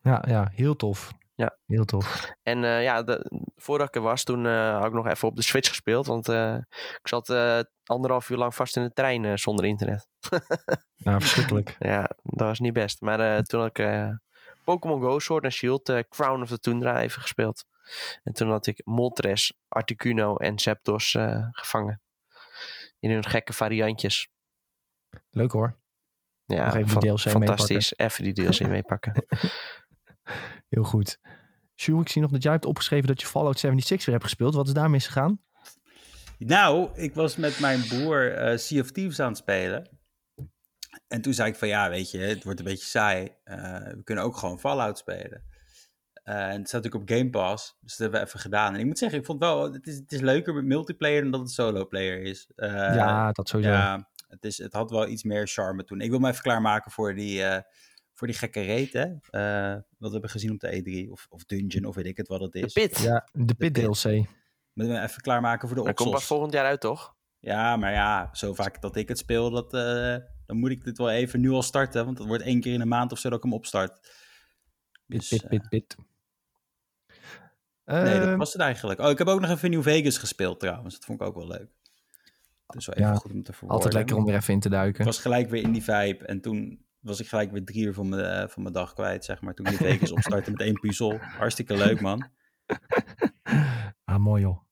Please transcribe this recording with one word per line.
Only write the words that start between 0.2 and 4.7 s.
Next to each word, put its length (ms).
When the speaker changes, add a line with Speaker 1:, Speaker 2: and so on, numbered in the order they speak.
Speaker 1:
ja, 280
heel 220
tof. 360
Speaker 2:
Ja. 300
Speaker 1:
Heel 180
tof. 480
Speaker 2:
En, 220
eh, 180
ja, 200
de, 280
voordat 320
ik 60
er 60
was, 240
toen, 220
eh, 320